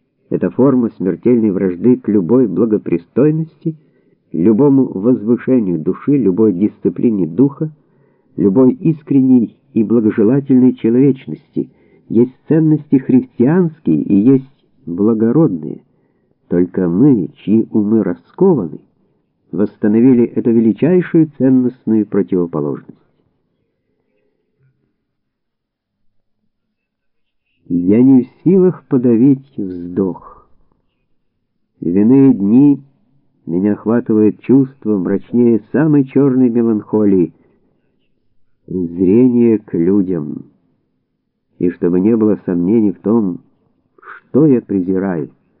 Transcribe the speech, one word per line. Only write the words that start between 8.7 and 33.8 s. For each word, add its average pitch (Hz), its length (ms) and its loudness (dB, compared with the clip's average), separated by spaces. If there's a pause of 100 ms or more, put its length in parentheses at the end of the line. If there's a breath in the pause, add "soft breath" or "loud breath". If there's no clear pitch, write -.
искренней 131 840 0 (160)
и 113 100 0
благожелательной 120 920 0
человечности. 131 960 -2 (380 soft breath)
Есть 123 260 0 (120)
ценности 151 500 0
христианские 131 1040 0
и - 120 -2
есть 131 500 0 (200)
благородные. 107 960 -2 (640)
Только 90 400 -2
мы, 101 500 0
чьи 107 340 -2
умы 107 320 0
раскованы, 92 800 -4 (720)
восстановили 117 720 0
эту - 260 -4
величайшую 151 840 0
ценностную 123 680 0
противоположность. 85 920 -4 (4000)
Я 90 360 0
не 131 220 4
в - 40 -12 (160)
силах 185 440 0
подавить 131 720 0
вздох. 90 920 -10 (1300)
В - 40 -8
иные 120 480 4
дни 123 480 2 (640)
меня 95 280 -2
охватывает 107 640 0